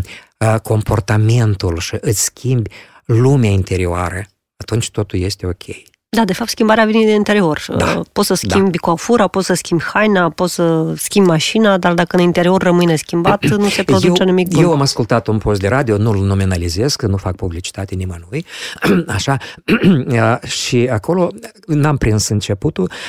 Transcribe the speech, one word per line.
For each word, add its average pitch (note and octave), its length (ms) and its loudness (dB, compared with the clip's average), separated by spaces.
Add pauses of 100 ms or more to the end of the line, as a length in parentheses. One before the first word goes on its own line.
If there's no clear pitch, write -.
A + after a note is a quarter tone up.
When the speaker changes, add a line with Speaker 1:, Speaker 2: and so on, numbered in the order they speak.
(380)
Speaker 1:
a, A2 200 2
comportamentul G#2+ 1200 0
și - 220 -8
îți - 240 -2
schimbi A#2+ 460 -4 (340)
lumea B2 460 4
interioară, F2+ 720 -2 (340)
atunci - 340 -4
totul G#2 280 -4
este F#2 280 -4
ok. F2+ 160 -6 (460)
Speaker 2:
Da, A3+ 160 0
de F#3+ 80 0
fapt, A3+ 180 -6
schimbarea A3 340 2
vine A3 200 2
de G#3+ 80 4
interior. G#3 520 0 (120)
Speaker 1:
Da. D#3+ 220 0
Speaker 2:
Uh, E3+ 140 -6
poți G3+ 140 0
să F#3 160 0
Speaker 1:
Da. - 120 -4
Speaker 2:
schimbi F#3+ 240 2
coafura, G3 480 0
poți F#3 200 -2
să F#3 80 0
schimbi E3 280 -2
haina, F#3+ 480 0
poți F3 240 -4
să D#3+ 420 0
schimbi F#3+ 320 2
mașina, G3 500 2
dar F3 160 0
dacă F3 220 0
în F3+ 60 4
interior F3 400 2
rămâne F3 340 4
schimbat, F3 560 -2
Speaker 1:
<clears throat> G#3 120 0
Speaker 2:
nu G3+ 40 2
se G3 140 -2
produce F3+ 400 2
Speaker 1:
Eu, F#3+ 40 2
Speaker 2:
nimic F#3 220 2
bun. E3 140 2
Speaker 1:
eu F3 100 4
am C#3+ 80 2
ascultat B2 460 0
un A2 120 0
post G2+ 220 0
de G2 80 0
radio, A#2+ 280 0
nu-l G2+ 300 0
nominalizez, F#2+ 680 0
că A#2+ 100 -4
nu G2 100 0
fac F#2+ 200 -4
publicitate F#2+ 580 -8
nimănui, F#2 500 -8 (360)
<clears throat> F3 260 0
așa, C3+ 300 -2 (280)
<clears throat> F3 420 2
uh, A#2 360 2
și - 500 -2
acolo E3 380 0 (360)
n-am D3 300 2
prins G#2+ 320 0
începutul, G2+ 600 -2 (180)